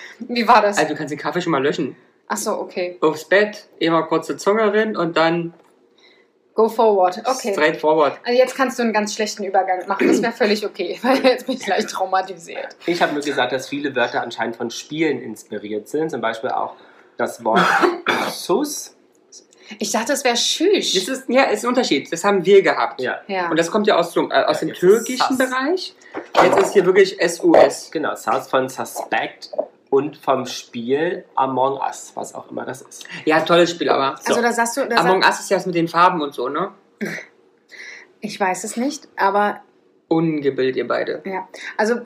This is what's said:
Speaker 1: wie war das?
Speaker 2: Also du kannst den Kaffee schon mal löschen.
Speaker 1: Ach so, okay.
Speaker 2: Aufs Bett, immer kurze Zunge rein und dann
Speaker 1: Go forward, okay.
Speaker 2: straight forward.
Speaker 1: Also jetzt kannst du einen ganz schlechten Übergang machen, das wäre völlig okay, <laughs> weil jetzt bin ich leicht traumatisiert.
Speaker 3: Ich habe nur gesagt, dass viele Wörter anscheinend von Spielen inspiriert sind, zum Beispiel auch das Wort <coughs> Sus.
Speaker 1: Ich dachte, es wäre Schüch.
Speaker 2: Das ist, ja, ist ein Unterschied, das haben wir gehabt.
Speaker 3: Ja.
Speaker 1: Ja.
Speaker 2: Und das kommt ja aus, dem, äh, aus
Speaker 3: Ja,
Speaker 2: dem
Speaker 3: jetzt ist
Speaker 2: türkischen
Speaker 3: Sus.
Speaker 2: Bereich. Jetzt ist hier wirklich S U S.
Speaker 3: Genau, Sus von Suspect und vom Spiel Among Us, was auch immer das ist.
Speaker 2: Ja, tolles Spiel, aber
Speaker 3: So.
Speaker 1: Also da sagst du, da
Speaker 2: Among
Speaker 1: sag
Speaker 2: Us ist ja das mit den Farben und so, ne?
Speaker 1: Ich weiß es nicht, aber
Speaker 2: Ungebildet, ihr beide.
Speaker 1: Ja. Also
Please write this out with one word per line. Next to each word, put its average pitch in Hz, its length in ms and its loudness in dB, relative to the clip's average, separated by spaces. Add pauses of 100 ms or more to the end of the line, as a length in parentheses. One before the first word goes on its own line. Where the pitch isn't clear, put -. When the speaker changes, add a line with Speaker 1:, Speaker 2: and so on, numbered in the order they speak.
(200)
Speaker 1:
wie 233 280 -2
war 220 140 6
das? 202 160 0
Speaker 2:
Also - 140 0
du - 40 -6
kannst 147 160 -8
den 143 60 -6
Kaffee 151 240 -4
schon 170 100 -4
mal 135 100 0
löschen. 139 320 -2 (320)
Speaker 1:
Ach 214 120 -6
so, 214 200 -4
okay. 180 440 -8
Speaker 2:
Aufs 156 260 0
Bett, 208 400 2 (120)
immer 165 240 2
kurze 160 340 -2
Zunge 208 340 2
rein 214 240 0
und 165 220 -2
dann 165 340 0 (1000)
Speaker 1:
Go 220 160 4
forward, 208 560 4
okay. 254 260 -2
Speaker 2:
straight 156 240 2
forward. 151 480 2
Speaker 1:
Also 240 140 2
jetzt 254 180 4
kannst 254 220 0
du 240 40 -2
einen 226 120 0
ganz 208 200 -2
schlechten 214 300 -4
Übergang 185 420 0
machen, 196 220 2
das 220 140 4
wäre 233 100 0
völlig 214 320 0
okay, 185 340 -6
<laughs> - 40 -12
weil 262 200 2
jetzt 254 240 2
bin 247 100 -4
ich - 100 -12
leicht 202 240 -2
traumatisiert. 185 840 -6 (120)
Speaker 3:
Ich 170 160 0
habe 165 100 2
nur 147 100 -4
gesagt, 131 300 -2
dass 131 160 -4
viele 143 260 -6
Wörter 123 280 0
anscheinend 117 340 -6
von 120 140 -6
Spielen 151 500 -4
inspiriert 104 680 -10
sind, 156 240 -4
zum 123 120 -6
Beispiel 113 260 -4
auch - 260 -6 (440)
das 117 260 -6
Wort 113 160 2 (360)
<coughs> - 360 -4
Sus. - 640 -4 (800)
Speaker 1:
Ich 208 120 -6
dachte, 233 240 -2
es 269 100 -2
wäre 240 140 2
Schüch. - 560 0
Speaker 2:
Das 185 140 0
ist, 262 200 -6
ja, 254 140 4
ist 208 200 0
ein 233 60 -2
Unterschied, 240 420 0
das - 140 -6
haben 202 220 2
wir 196 160 8
gehabt. 127 400 0
Speaker 3:
Ja. 117 240 -4
Speaker 1:
Ja. 180 240 -4
Speaker 2:
Und 160 80 0
das 165 120 0
kommt 208 160 0
ja 202 100 6
aus, 170 180 0
dem, 151 160 0
äh, 135 140 2
aus - 120 0
Speaker 3:
Ja, - 40 -8
Speaker 2:
dem 160 80 -4
Speaker 3:
jetzt - 80 -8
ist - 40 -16
Speaker 2:
türkischen 226 560 4
Speaker 3:
Sus. - 20 2 (120)
Speaker 2:
Bereich. 269 440 -2 (480)
Jetzt 180 160 6
ist 196 140 2
hier 180 140 4
wirklich 185 340 4
S 170 240 -2
U 165 100 6
S. - 360 4
Speaker 3:
Genau, 135 240 -4
Sus 123 340 -2
von 131 220 0
Suspect - 800 -6 (380)
und 139 280 2
vom 127 300 0
Spiel 139 800 -4 (120)
Among 135 440 0
Us, - 360 -8
was - 180 -10
auch - 160 -16
immer 123 140 -10
das - 180 -12
ist. - 240 -20 (180)
Speaker 2:
Ja, 156 160 2
tolles 170 300 4
Spiel, 147 180 -4
aber 135 320 0
Speaker 3:
So. - 100 -6
Speaker 1:
Also 233 120 2
da 233 100 2
sagst 233 240 -2
du, 277 100 0
da 226 100 -2
Speaker 2:
Among 180 260 2
Speaker 1:
sag 156 80 4
Speaker 2:
Us - 100 -2
ist - 100 -10
ja 196 60 4
das 175 100 -4
mit 180 100 -4
den 165 120 2
Farben 175 320 4
und 143 140 -6
so, 123 140 -6
ne? 156 240 -6 (1500)
Speaker 1:
Ich - 180 -10
weiß 185 260 -2
es 214 120 -10
nicht, 262 400 -4
aber 202 440 0 (480)
Speaker 2:
Ungebildet, 143 680 0
ihr - 100 -2
beide. - 380 -4
Speaker 1:
Ja. 185 240 -8 (280)
Also 226 300 0